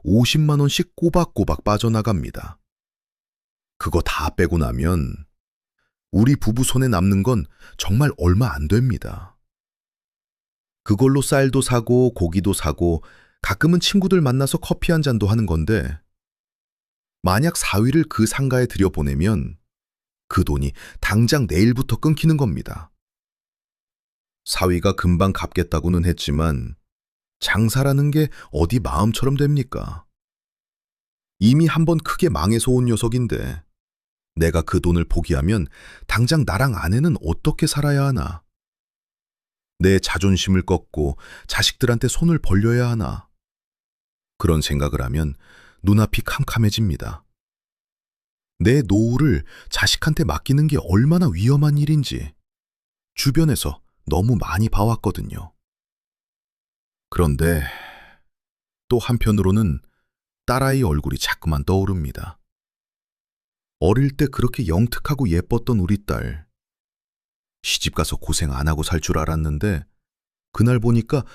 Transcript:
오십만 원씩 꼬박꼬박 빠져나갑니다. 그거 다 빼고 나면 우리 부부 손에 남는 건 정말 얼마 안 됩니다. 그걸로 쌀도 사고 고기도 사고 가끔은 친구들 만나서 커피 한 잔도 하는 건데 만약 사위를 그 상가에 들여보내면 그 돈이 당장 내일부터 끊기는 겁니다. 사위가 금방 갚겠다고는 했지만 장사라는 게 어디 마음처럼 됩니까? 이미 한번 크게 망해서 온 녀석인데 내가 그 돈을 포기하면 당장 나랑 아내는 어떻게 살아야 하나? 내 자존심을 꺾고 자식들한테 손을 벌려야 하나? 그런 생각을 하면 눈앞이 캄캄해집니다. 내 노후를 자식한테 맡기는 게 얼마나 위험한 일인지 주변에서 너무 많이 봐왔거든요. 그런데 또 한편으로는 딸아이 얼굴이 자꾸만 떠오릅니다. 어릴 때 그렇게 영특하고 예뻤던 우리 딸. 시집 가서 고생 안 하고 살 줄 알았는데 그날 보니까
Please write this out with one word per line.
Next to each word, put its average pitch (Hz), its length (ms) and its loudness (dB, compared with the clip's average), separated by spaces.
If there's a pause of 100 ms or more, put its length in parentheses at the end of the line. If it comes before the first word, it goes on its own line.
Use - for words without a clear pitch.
오십만 143 560 2
원씩 143 360 0
꼬박꼬박 170 680 0
빠져나갑니다. 107 960 -2 (1200)
그거 82 220 0
다 82 300 -4
빼고 87 280 0
나면 69 680 -2 (840)
우리 120 240 4
부부 113 280 0
손에 127 240 0
남는 98 360 2
건 120 220 0 (300)
정말 127 400 0
얼마 92 380 2
안 73 140 -4
됩니다. 95 680 -2 (1500)
그걸로 135 360 4
쌀도 135 420 2
사고 123 520 2
고기도 90 380 0
사고 82 500 -2 (400)
가끔은 165 380 2
친구들 190 400 2
만나서 135 380 0
커피 - 340 -2
한 160 100 2
잔도 117 240 0
하는 110 200 2
건데 80 520 -2 (1200)
만약 117 340 0
사위를 131 480 2
그 - 200 0
상가에 127 420 0
들여보내면 80 920 0 (720)
그 92 160 0
돈이 69 280 -2 (280)
당장 117 480 2
내일부터 113 480 0
끊기는 156 400 2
겁니다. 85 540 -4 (1500)
사위가 92 500 0
금방 90 380 2
갚겠다고는 85 720 -2
했지만 76 720 -2 (640)
장사라는 139 720 2
게 151 160 2 (240)
어디 87 260 0
마음처럼 113 580 0
됩니까? 143 680 -2 (1300)
이미 135 280 4
한번 160 320 2
크게 - 300 -2
망해서 110 420 0
온 123 160 2
녀석인데 113 760 -2 (720)
내가 82 260 0
그 85 180 0
돈을 85 260 2
포기하면 82 600 0 (400)
당장 123 400 2
나랑 123 300 0
아내는 120 460 0
어떻게 151 440 -2
살아야 143 400 0
하나? 82 360 -4 (1400)
내 95 200 6
자존심을 92 640 0
꺾고 78 560 -4 (280)
자식들한테 117 600 0
손을 165 300 0
벌려야 117 500 2
하나? 104 400 -6 (1120)
그런 80 240 2
생각을 71 400 -2
하면 69 320 -4 (480)
눈앞이 104 400 2
캄캄해집니다. 107 1000 -2 (1300)
내 120 240 4
노후를 113 600 2 (240)
자식한테 - 560 0
맡기는 139 420 0
게 - 160 0
얼마나 139 480 4
위험한 143 460 2
일인지 147 560 -2 (800)
주변에서 131 680 0 (240)
너무 98 300 2
많이 107 320 -2
봐왔거든요. 101 840 -2 (1600)
그런데 80 520 0 (1300)
또 120 100 2
한편으로는 104 800 0 (680)
딸아이 135 360 0
얼굴이 73 360 -2
자꾸만 73 460 -4
떠오릅니다. 92 720 -4 (1400)
어릴 131 360 2
때 147 100 0
그렇게 123 400 -4
영특하고 117 640 -2
예뻤던 110 520 0
우리 95 260 -2
딸. 76 400 -6 (1160)
시집 - 320 -4
가서 - 220 -2
고생 76 360 -4
안 69 160 -2
하고 78 140 -2
살 80 180 -2
줄 - 180 -2
알았는데 78 640 -2 (680)
그날 120 280 2
보니까 117 440 0 (100)